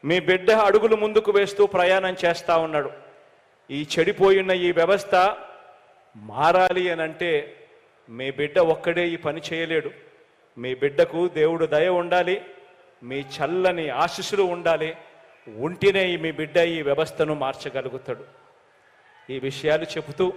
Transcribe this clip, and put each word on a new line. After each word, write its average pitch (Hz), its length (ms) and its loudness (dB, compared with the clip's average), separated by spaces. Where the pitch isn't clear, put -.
మీ 160 120 0
బిడ్డ 185 220 2
అడుగులు 220 380 6
ముందుకు 214 340 2
వేస్తూ 202 240 2
ప్రయాణం 185 380 2
చేస్తా 170 300 2
ఉన్నాడు. 147 240 -2
ఈ 139 100 -6
చెడిపోయిన 190 560 4
ఈ 175 120 2
వ్యవస్థ 185 360 2
మారాలి 180 640 2
అని 165 160 -4
అంటే 170 220 -4
మీ 120 180 -10
బిడ్డ 147 200 -6
ఒక్కడే 170 320 -4
ఈ - 20 -10
పని 156 220 -6
చేయలేడు. 160 420 -6
మీ 123 140 -8
బిడ్డకు 156 400 0
దేవుడు 160 360 2
దయ 165 140 4
ఉండాలి, 175 360 0
మీ 127 160 -10
చల్లని 170 500 -2
ఆశీస్సులు 190 420 -2
ఉండాలి. 165 360 -2
ఉంటేనే 190 360 2
ఈ - 100 -4
మీ 160 60 -4
బిడ్డ 151 160 -4
ఈ - 20 -4
వ్యవస్థను 151 540 0
మార్చగలుగుతాడు. 131 840 -8
ఈ 131 80 -8
విషయాలు 151 480 -2
చెబుతూ 160 320 -2